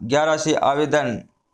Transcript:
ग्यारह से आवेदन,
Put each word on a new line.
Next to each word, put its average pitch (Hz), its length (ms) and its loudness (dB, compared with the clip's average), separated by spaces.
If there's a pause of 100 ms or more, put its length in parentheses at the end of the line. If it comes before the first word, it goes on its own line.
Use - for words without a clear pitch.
ग्यारह 151 340 2
से 151 180 0
आवेदन, 139 680 0 (300)